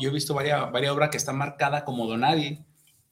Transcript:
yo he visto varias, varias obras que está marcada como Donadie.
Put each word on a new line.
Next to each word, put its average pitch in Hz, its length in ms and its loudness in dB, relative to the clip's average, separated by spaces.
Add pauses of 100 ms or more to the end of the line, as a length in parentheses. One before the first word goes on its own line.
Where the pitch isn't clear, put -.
yo 135 80 0
he 139 40 0
visto 147 220 -2
varias, 139 380 0
varias 135 200 2
obras 147 180 2
que 151 60 -4
está 135 160 -2
marcada 143 520 -2
como 120 240 -4
Donadie. 143 560 0 (480)